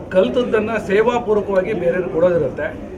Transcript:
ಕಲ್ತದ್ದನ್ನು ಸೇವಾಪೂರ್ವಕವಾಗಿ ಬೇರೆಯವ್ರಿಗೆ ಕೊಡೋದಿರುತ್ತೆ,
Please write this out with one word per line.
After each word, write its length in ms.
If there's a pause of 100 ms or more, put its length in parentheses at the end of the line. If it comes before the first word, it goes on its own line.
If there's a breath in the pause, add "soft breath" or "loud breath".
(100)
ಕಲ್ತದ್ದನ್ನು 760
ಸೇವಾಪೂರ್ವಕವಾಗಿ 880
ಬೇರೆಯವ್ರಿಗೆ 360
ಕೊಡೋದಿರುತ್ತೆ, 680 (220)